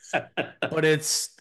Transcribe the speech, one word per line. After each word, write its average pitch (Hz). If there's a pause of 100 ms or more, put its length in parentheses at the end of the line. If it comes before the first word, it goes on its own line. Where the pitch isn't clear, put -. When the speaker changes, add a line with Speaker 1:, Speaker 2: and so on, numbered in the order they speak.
(140)
Speaker 1:
<laughs> 156 (500)
Speaker 2:
But 160
it's, 156